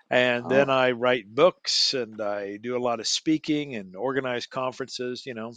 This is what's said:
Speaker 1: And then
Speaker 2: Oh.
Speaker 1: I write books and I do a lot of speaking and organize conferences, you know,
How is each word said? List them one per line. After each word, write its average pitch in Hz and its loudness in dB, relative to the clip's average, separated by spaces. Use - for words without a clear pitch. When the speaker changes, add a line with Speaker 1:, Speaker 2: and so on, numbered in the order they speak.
Speaker 1:
And 123 2
then 139 6
Speaker 2:
Oh. 135 4
Speaker 1:
I 127 4
write 117 0
books - 4
and 110 -6
I 101 -4
do 120 -4
a - -2
lot 120 0
of 104 -6
speaking 147 -2
and 95 -10
organize 127 -2
conferences, 123 -6
you 127 -10
know, 113 -10